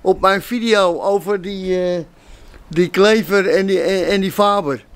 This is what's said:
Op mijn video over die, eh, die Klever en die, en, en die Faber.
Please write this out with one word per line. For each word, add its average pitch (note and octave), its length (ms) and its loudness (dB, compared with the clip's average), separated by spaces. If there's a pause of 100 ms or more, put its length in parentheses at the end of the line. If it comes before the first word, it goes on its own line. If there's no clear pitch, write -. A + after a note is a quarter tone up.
Op F#3 200 2
mijn F#3+ 220 2
video G#3+ 580 0
over G3+ 400 -2
die, F#3 400 -4
eh, F3+ 200 -2 (680)
die E3+ 200 0
Klever G3 600 2
en F#3+ 180 2
die, F#3+ 140 0
en, F3+ 260 0
en G3 140 0
die F#3+ 120 -2
Faber. G3+ 520 0 (120)